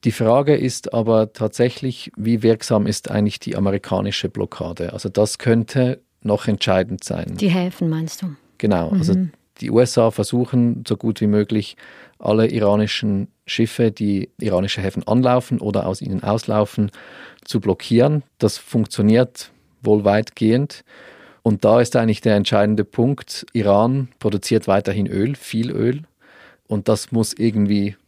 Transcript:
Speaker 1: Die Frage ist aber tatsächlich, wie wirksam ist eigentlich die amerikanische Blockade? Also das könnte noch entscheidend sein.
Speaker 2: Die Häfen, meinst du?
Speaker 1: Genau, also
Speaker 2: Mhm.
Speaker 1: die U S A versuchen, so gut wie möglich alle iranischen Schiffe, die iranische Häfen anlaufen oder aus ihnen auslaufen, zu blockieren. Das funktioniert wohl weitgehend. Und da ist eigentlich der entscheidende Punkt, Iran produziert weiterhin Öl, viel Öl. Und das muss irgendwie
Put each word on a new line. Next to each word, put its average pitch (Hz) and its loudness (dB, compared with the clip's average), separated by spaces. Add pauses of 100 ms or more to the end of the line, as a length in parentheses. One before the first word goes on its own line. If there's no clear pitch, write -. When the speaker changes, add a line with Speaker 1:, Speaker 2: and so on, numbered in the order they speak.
Speaker 1:
Die 120 2
Frage 135 4
ist - -4
aber 110 2
tatsächlich, 123 -4
wie 110 0
wirksam 110 2
ist - -6
eigentlich 104 -2
die - -8
amerikanische 98 -2
Blockade? 87 -8
Also - -8
das 104 0
könnte 123 0 (220)
noch 104 0
entscheidend 95 -2
sein. 90 -8
Speaker 2:
Die 202 0
Häfen, 180 -2
meinst 160 -6
du? 160 -8 (220)
Speaker 1:
Genau, 170 0
also 185 2
Speaker 2:
Mhm. 185 -2 (280)
Speaker 1:
die 120 -6
U 110 4
S 123 2
A 113 4
versuchen, 120 -2
so 110 -2
gut 113 -4
wie 110 0
möglich 104 0 (440)
alle 110 2
iranischen 104 0 (180)
Schiffe, 113 0
die 101 -4 (100)
iranische 98 -2
Häfen 95 -4
anlaufen 123 2
oder 101 -2
aus 95 -6
ihnen 95 -6
auslaufen, 107 -2 (540)
zu - -2
blockieren. 123 2 (160)
Das - 0
funktioniert - 0 (300)
wohl 104 2
weitgehend. 110 0 (580)
Und 107 0
da 113 6
ist 120 0
eigentlich 113 2
der 107 2
entscheidende 104 2
Punkt, - -4
Iran 117 2 (100)
produziert 107 -2
weiterhin 98 0
Öl, 101 -2
viel 113 -6
Öl. 123 -2 (640)
Und 104 -4
das 110 0
muss 113 0
irgendwie 104 0 (120)